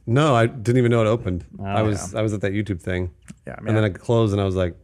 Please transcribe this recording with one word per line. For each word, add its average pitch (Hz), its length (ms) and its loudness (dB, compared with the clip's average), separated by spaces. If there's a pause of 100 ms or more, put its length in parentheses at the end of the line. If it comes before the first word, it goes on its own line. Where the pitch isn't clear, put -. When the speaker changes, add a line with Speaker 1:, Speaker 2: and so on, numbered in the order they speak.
Speaker 1:
No, 139 260 4
I 117 140 4
didn't 120 320 0
even 120 100 4
know 117 120 4
it 110 60 2
opened. 107 380 -2 (140)
Speaker 2:
Oh, 98 40 -12
Speaker 1:
I 101 200 0
was, 98 300 -2
Speaker 2:
yeah. 110 60 -4
Speaker 1:
I 107 40 0
was 107 100 -2
at 98 80 -4
that 98 120 -2
YouTube 101 280 -4
thing. 90 300 -4 (340)
Speaker 3:
Yeah, 67 120 -12
Speaker 1:
And - 80 -14
Speaker 3:
man. 110 100 0
Speaker 1:
then 110 80 4
I 104 60 2
closed 113 440 0
and 101 80 0
I 98 40 0
was 95 100 -2
like 90 280 -2